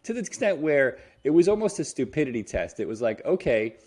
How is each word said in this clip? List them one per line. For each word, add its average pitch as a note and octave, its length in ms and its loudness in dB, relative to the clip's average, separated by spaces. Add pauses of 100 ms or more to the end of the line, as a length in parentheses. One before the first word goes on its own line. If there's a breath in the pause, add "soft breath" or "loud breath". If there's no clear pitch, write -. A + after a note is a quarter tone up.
to A3+ 100 -8
the A#3+ 80 -4
extent G3+ 380 -2
where C#3+ 400 2 (260 loud breath)
it C#3 60 2
was E3+ 180 6
almost G#3+ 300 0
a D#3+ 60 -4
stupidity B2+ 580 -2
test. - 380 -6
It G2+ 60 -4
was G#2+ 140 -8
like, A2 240 -2
"Okay, B2+ 520 0 (100)